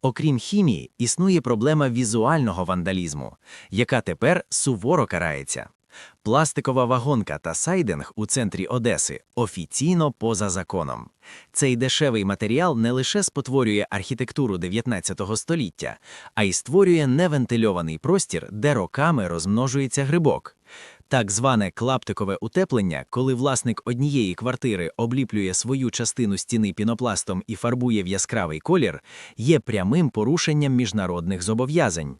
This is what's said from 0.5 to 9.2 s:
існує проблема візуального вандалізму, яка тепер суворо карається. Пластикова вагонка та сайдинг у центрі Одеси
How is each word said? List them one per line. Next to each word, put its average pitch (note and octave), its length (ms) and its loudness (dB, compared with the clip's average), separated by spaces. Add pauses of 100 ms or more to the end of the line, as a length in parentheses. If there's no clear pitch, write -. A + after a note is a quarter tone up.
існує E3 440 2
проблема C3 480 2
візуального A2+ 760 2
вандалізму, E2+ 720 -4 (320)
яка A2+ 320 2
тепер C3+ 480 0
суворо B2+ 560 0
карається. D2 640 -4 (540)
Пластикова C3 640 2
вагонка A#2+ 520 0
та D#2+ 160 -6
сайдинг A#2 640 -2
у G#2+ 100 -4
центрі G2+ 400 -2
Одеси A2 560 -2 (140)